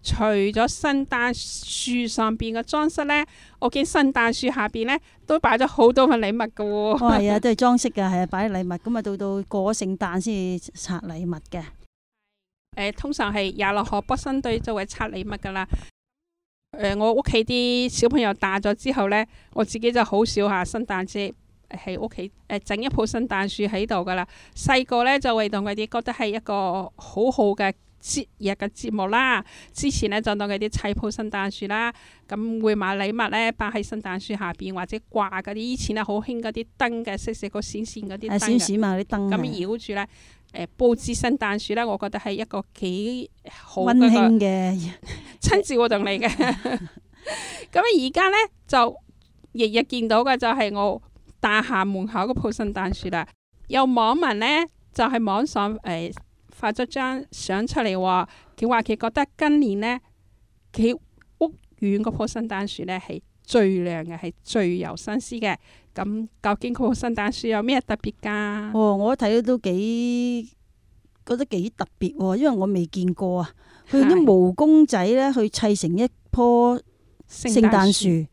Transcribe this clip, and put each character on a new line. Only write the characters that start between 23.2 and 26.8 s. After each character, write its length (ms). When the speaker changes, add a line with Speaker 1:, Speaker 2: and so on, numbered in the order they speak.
Speaker 1:
誕 200
樹 160
喺 240
度 80
㗎 200
啦。 120
細 300
個 180
呢， 160
就 160
會 140
同 140
佢 80
哋 160
覺 140
得 120
係 140
一 120
個 560